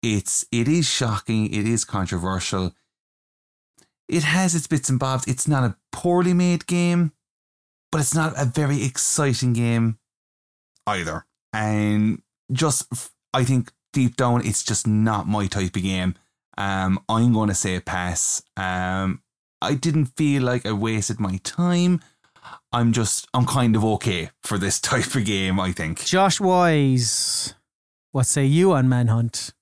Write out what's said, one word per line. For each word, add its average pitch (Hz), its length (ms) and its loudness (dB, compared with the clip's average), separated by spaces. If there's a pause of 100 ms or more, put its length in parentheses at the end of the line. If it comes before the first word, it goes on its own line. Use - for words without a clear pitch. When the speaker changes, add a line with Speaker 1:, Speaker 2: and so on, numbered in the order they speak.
Speaker 1:
it's, 107 500 -2
it 117 160 0
is 156 200 2
shocking. 110 640 -2
It 104 140 -2
is 113 180 0
controversial. 92 880 -4 (1300)
It 165 160 0
has 170 300 0
its 156 120 -2
bits 151 220 -2
and 131 100 2
bobs. 131 280 -2
It's 131 220 -2
not 139 160 2
a 107 120 -2 (140)
poorly 175 440 2
made 175 320 2
game, 175 460 2 (800)
but 156 100 -2
it's 139 140 0
not 160 220 0
a 143 80 -2
very 139 400 0
exciting 131 680 0
game 117 460 0 (880)
either. 82 380 -4 (280)
And 107 680 0 (280)
just, 139 420 0
f-, - 180 -8 (220)
I 131 120 2
think 127 280 0 (200)
deep 123 240 2
down, 120 300 2
it's 107 160 -2
just - 240 -2
not 107 400 2
my 104 200 0
type 92 300 -4
of 92 60 -2
game. 92 320 -2 (440)
Um, 95 500 -2
I'm 117 240 2
gonna 107 220 2
say 92 220 -2
a 90 40 -4
pass. - 640 -4 (140)
Um, 92 680 -4 (400)
I 120 120 0
didn't 151 320 0 (100)
feel 143 260 2
like 123 240 -2
I 113 60 -2
wasted 107 460 -2
my 95 200 -4
time. 175 640 0 (680)
I'm 117 220 2
just, 110 400 0
I'm 123 140 2
kind 123 300 2
of 107 80 2
okay 101 460 -2 (120)
for 104 160 -2
this 92 220 -2
<laughs> - 0 -
type - 340 -2
of 120 100 0
game, 95 340 0
I 92 140 -2
think. 80 320 -6
Speaker 2:
Josh 185 360 2
Wise, 156 1120 2 (560)
what 131 160 0
say 143 180 0
you 165 280 4
on 131 180 4
Manhunt? 117 720 0